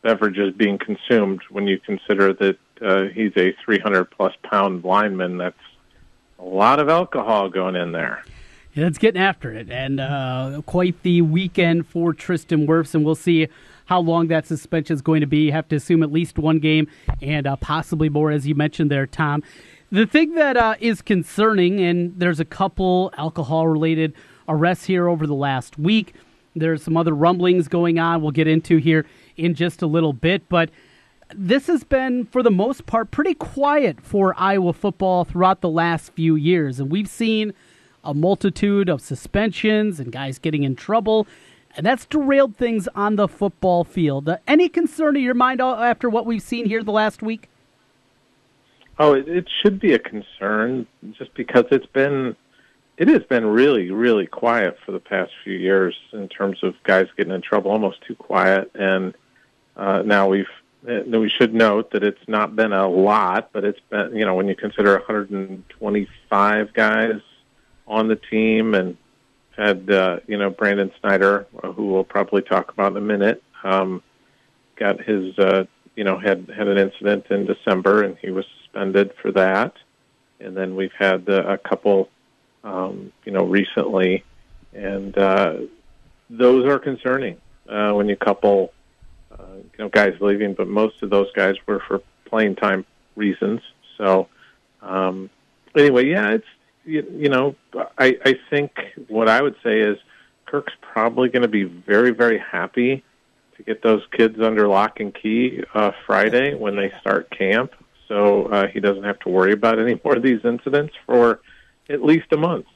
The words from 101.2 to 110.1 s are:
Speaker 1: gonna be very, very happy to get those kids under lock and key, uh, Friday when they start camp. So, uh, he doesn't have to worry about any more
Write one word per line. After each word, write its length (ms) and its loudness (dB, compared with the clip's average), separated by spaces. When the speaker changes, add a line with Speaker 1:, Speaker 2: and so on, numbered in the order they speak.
Speaker 1:
gonna 180 0
be 160 0
very, 480 2
very 260 2
happy 640 -4
to 60 -20
get 180 -8
those 300 2
kids 280 2
under 300 2
lock 320 2
and 120 -8
key, 500 -2
uh, 180 2
Friday 480 2
when 220 -4
they 260 -4
start 280 -2
camp. 440 -2
So, 380 2
uh, 220 0
he 120 -6
doesn't 240 -2
have 160 -6
to 100 -8
worry 220 4
about 280 2
any 220 -2
more 140 2